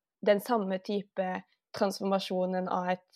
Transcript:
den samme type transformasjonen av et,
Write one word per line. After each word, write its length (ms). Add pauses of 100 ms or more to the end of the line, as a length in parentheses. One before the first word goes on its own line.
(260)
den 160
samme 380
type 480 (500)
transformasjonen 920
av 240
et, 100 (100)